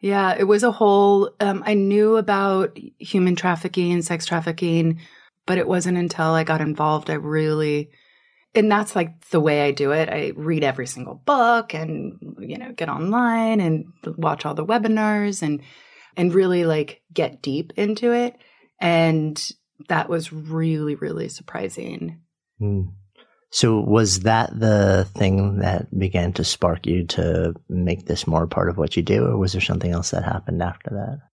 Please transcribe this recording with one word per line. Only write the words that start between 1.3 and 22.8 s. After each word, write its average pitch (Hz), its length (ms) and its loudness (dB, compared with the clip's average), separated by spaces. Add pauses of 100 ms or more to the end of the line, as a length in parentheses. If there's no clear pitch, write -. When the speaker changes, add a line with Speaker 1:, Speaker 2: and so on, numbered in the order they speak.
Speaker 1:
um, 196 240 0
I 214 80 0
knew 208 460 4
about 196 600 0 (200)
human 180 380 2
trafficking 175 540 -2
and 175 140 0
sex 165 220 -4
trafficking, 165 760 0 (460)
but 180 100 0
it 180 100 0
wasn't 180 300 0
until 170 300 -2
I 160 180 2
got 160 160 0
involved, 151 480 -2
I 160 60 -2
really, 151 720 -2 (680)
and 214 160 4
that's, 208 240 0
like, 165 360 -4
the 170 100 2
way 147 220 2
I 143 80 2
do 139 220 0
it. 156 180 0
I 147 260 -4
read 156 260 -2
every 131 240 -2
single 120 280 -12
book 233 580 2
and, 156 680 -10
you 113 200 -12
know, 262 140 -16
get 165 180 -6
online 226 680 0
and 160 260 0 (180)
watch 160 400 -4
all 151 100 -4
the 156 120 -6
webinars 214 760 0
and, 147 220 -4 (560)
and 175 160 2
really, 180 320 4
like, 151 340 -2 (100)
get - 300 -4
deep 147 360 -6
into 214 360 0
it. 240 240 0 (420)
And 160 640 2 (460)
that 165 220 -2
was 160 240 -6
really, 156 600 -2
really - 340 -6
surprising. - 920 -10 (380)
Speaker 2:
Hmm. 101 240 -2 (680)